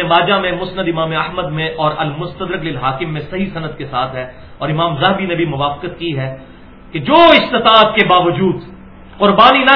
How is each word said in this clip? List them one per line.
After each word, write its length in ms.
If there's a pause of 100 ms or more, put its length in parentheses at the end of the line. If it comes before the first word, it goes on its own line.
ماجہ 340
میں، 120
مسند 360
امام 260
احمد 320 (100)
میں 100 (100)
اور 200
المستدرک 640
للحاکم 500
میں 160
صحیح 240
سند 240
کے 140
ساتھ 240
ہے، 100 (320)
اور 120
امام 280
ذہبی 280
نے 100
بھی 120
موافقت 520
کی 180
ہے 120 (600)
کہ 80 (100)
جو 100 (140)
استطاعت 640
کے 120
باوجود 500 (640)
قربانی 440
نہ 120